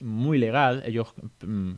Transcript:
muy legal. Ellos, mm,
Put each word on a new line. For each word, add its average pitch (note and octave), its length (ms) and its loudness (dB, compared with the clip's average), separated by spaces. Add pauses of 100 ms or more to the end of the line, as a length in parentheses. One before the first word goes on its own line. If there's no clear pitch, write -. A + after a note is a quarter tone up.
muy B2 360 0
legal. B2+ 480 2
Ellos, A2+ 280 -4 (280)
mm, F#2+ 360 -4